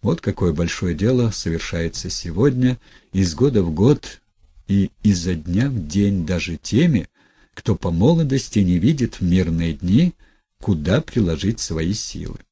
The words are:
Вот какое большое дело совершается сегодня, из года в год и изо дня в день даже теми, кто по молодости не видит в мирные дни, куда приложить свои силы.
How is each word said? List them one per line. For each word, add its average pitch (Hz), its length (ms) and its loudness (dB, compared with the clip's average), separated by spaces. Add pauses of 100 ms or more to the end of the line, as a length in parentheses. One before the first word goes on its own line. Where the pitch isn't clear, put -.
Вот 165 180 0
какое 92 320 0
большое 85 440 -2
дело 117 340 2
совершается 85 800 -6
сегодня, 123 680 0 (340)
из 92 220 0
года 117 260 2
в 85 100 0
год 104 480 0 (480)
и 98 220 0 (140)
изо 90 320 2
дня 87 340 -2
в 104 180 -4
день 98 380 0
даже 85 320 -4
теми, 120 500 2 (460)
кто - 220 -2
по 87 160 -4
молодости 135 680 2
не 90 220 4
видит 123 400 0
в - 20 -4
мирные 85 520 2
дни, 107 400 2 (460)
куда 90 420 0
приложить 95 580 -2
свои 82 340 -4
силы. - 460 -10 (120)